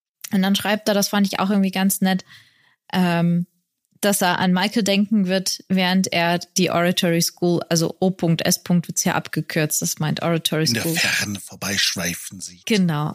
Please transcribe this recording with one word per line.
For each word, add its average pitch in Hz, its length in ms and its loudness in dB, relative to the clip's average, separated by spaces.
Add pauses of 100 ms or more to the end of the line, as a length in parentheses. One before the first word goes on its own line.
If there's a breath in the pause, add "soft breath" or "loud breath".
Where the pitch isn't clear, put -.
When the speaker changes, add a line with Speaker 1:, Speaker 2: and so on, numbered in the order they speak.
(340)
Speaker 1:
Und 196 80 2
dann 196 140 2
schreibt 208 340 -2
er, 208 40 4
das 202 140 2
fand 202 200 2
ich - 120 -4
auch 190 100 0
irgendwie 196 220 2
ganz 190 300 0
nett, 185 240 0 (680 loud breath)
ähm, 175 560 2 (540)
dass 202 200 2
er 180 180 2
an 185 140 2
Michael 202 300 0
denken 202 440 2
wird, 190 420 -2
während 185 440 2
er 170 260 2
die - 300 0
Oratory 175 520 2
School, 175 480 0
also 165 300 0
O 185 160 0 (280)
S - 240 0
wird's - 360 0
hier 170 120 0
abgekürzt, - 640 -4
das - 180 -4
meint 156 220 -2
Oratory 160 440 0
Speaker 2:
In 147 100 0
der 104 80 -4
Speaker 1:
School. 165 120 -2
Speaker 2:
Ferne - 440 -2
vorbeischweifen 92 1040 -6
sieht. 90 240 -18
Speaker 1:
Genau, 165 500 2